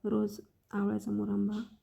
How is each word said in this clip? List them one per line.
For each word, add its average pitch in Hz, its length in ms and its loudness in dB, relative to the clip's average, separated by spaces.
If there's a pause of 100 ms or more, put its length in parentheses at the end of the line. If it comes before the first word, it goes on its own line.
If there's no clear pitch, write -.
रोज 214 360 2 (300)
आवळ्याचा 208 400 0
मुरंबा 208 520 0 (200)